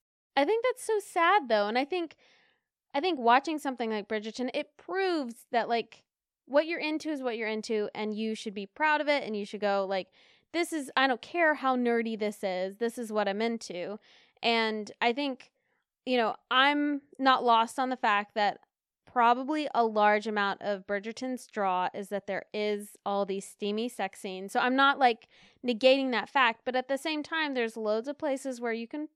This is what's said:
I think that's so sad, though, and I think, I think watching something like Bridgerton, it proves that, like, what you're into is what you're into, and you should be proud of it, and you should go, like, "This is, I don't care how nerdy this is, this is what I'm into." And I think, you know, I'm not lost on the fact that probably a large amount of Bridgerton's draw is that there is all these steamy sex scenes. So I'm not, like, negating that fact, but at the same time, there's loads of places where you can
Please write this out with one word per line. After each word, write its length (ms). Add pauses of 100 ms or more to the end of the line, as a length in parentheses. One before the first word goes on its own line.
(360)
I 80
think 200
that's 200
so 160
sad, 480
though, 180
and 120
I 60
think, 320 (800)
I 60
think 180
watching 400
something 320
like 180
Bridgerton, 460
it 220
proves 760
that, 180
like, 360 (420)
what 200
you're 140
into 300
is 120
what 160
you're 100
into, 460
and 200
you 200
should 200
be 120
proud 340
of 80
it, 160
and 120
you 80
should 160
go, 280
like, 200 (440)
"This 200
is, 240
I 120
don't 140
care 320
how 220
nerdy 420
this 260
is, 340
this 200
is 140
what 160
I'm 140
into." 560 (440)
And 580
I 120
think, 380 (560)
you 120
know, 180 (140)
I'm 520 (160)
not 260
lost 360
on 100
the 60
fact 400
that 240 (460)
probably 680
a 100
large 420
amount 360
of 240
Bridgerton's 600
draw 460
is 160
that 160
there 180 (100)
is 420 (100)
all 200
these 200
steamy 420
sex 320
scenes. 320
So 80
I'm 160
not, 220
like, 300 (380)
negating 460
that 160
fact, 360
but 120
at 120
the 100
same 260
time, 300
there's 220
loads 320
of 100
places 420
where 140
you 120
can 300